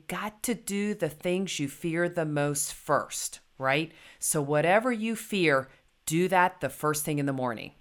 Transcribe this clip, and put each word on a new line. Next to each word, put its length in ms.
got 360
to 120
do 400
the 140
things 500
you 80
fear 420
the 160
most 480
first, 680
right? 320
So 240
whatever 500
you 240
fear, 540
do 220
that 300
the 100
first 360
thing 120
in 80
the 80
morning, 480